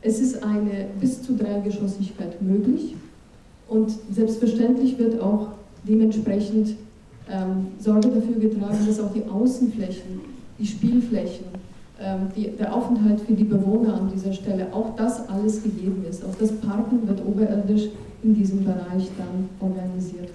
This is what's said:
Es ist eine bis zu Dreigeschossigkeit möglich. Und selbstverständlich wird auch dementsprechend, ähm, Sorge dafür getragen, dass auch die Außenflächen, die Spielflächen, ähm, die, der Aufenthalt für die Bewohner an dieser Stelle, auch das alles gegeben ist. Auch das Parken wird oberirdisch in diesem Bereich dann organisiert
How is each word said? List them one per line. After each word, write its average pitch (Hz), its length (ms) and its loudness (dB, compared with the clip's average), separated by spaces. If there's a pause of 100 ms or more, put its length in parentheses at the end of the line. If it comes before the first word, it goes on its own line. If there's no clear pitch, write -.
Es 220 180 2
ist 254 220 0
eine 208 460 -2 (120)
bis 254 220 0
zu 240 140 -2
Dreigeschossigkeit 202 1080 -4
möglich. - 540 0 (720)
Und 220 240 2 (180)
selbstverständlich 233 880 2
wird 226 220 2
auch 214 260 2 (400)
dementsprechend, 214 880 2 (560)
ähm, 190 380 -2 (100)
Sorge 214 300 4
dafür 226 320 2
getragen, 208 440 2
dass 214 140 2
auch 202 140 -2
die 214 100 -2
Außenflächen, 202 1120 -2 (220)
die 208 100 -4
Spielflächen, 240 800 0 (540)
ähm, 190 360 -2
die, 208 120 -2
der 214 240 -4
Aufenthalt 214 480 4
für 226 120 0
die 208 120 6
Bewohner 208 500 4
an 190 200 0
dieser 190 180 -4
Stelle, 185 400 -4
auch 226 220 -4
das 233 340 -2
alles 208 360 0
gegeben 185 440 -2
ist. - 160 -8
Auch 190 140 -8
das 214 140 2
Parken 214 560 0
wird 185 180 -2
oberirdisch 208 640 2 (340)
in 220 140 6
diesem 196 280 2
Bereich 180 540 -2
dann 185 300 -4 (100)
organisiert 185 760 -4